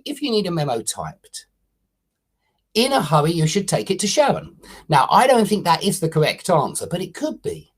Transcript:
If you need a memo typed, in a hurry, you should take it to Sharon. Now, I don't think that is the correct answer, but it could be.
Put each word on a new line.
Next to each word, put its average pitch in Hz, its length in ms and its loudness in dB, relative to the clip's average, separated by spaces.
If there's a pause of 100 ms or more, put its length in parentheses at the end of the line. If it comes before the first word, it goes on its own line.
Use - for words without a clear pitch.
If 285 180 -8
you 294 80 -4
need 208 160 0
a 180 40 -4
memo 147 320 -2
typed, - 640 -12 (1300)
in 247 180 2
a 269 100 2
hurry, 151 300 2
you 160 140 0
should 196 200 -2
take 110 240 -4
it 190 100 0
to 214 60 -4
Sharon. 233 500 0 (320)
Now, 139 220 4
I 220 160 6
don't 233 220 4
think 202 160 -2
that 165 180 2
is 196 180 -2
the 160 100 -2
correct 151 400 0
answer, 143 360 0
but 170 140 -6
it 185 140 -10
could - 260 -6
be. - 380 -12